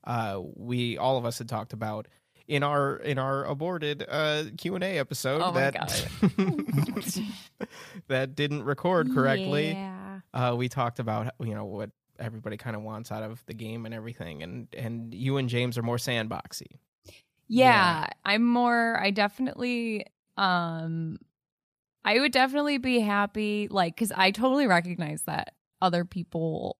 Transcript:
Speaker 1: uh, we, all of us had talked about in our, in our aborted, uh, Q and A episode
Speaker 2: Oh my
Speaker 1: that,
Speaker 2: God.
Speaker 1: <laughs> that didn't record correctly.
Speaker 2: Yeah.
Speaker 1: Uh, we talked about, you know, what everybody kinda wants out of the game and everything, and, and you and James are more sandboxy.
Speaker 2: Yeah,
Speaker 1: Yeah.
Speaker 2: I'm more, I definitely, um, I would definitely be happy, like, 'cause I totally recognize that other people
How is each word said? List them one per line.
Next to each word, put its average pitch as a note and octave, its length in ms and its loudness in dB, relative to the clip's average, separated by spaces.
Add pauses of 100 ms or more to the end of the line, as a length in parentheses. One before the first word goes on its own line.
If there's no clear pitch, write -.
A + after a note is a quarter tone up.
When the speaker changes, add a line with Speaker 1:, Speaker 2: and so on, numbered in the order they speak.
Speaker 1:
uh, A2 360 -4 (140)
we, A#2+ 440 -2
all C3 180 2
of B2 80 -4
us A#2 140 -4
had A#2 100 -10
talked A2 240 -6
about G#2+ 340 -8 (400)
in C#3+ 160 0
our, C#3+ 360 2
in C#3 200 -2
our C3+ 260 -2
aborted, D3 640 -4
uh, D3+ 360 0 (120)
Q F3+ 200 -6
and F3+ 80 -2
A F#3+ 140 -2
episode C3+ 440 -2
Speaker 2:
Oh F3+ 80 2
my C3+ 200 2
Speaker 1:
that, C3 40 -8
Speaker 2:
God. - 1500 0 (220)
Speaker 1:
<laughs> - 600 -14
that C3 260 0
didn't D3 300 -2
record D#3+ 480 2
correctly. D3 600 2
Speaker 2:
Yeah. F#3+ 480 -8 (120)
Speaker 1:
Uh, B2 240 2
we B2 120 0
talked A#2+ 320 -2
about, A2 400 -2
you A2+ 140 -6
know, G#2 100 -8
what G#2 260 -8 (280)
everybody A2 380 -8
kinda A2 220 -8
wants A2 320 -10
out A2 120 -8
of A2 240 -12
the A#2+ 80 -12
game A2+ 300 -10
and A2+ 100 -10
everything, F#2+ 480 -12
and, A#2 340 -12
and A#2 380 -8
you C3 240 -2
and B2+ 100 -2
James B2 280 0
are A#2+ 60 -4
more A#2 140 -2
sandboxy. - 800 -6 (680)
Speaker 2:
Yeah, G#3+ 540 6
Speaker 1:
Yeah. - 40 -4 (180)
Speaker 2:
I'm G#3+ 200 4
more, A#3+ 560 4
I G3 100 2
definitely, A#3 960 0 (300)
um, E3 840 0 (840)
I G#3+ 140 6
would C#4 140 4
definitely C4+ 460 4
be B3 220 2
happy, G#3 680 0
like, F3+ 260 2
'cause G#3+ 180 0
I F#3+ 180 6
totally C4 340 4
recognize E3+ 580 2
that - 300 -4 (260)
other F3 240 4
people E3 760 -4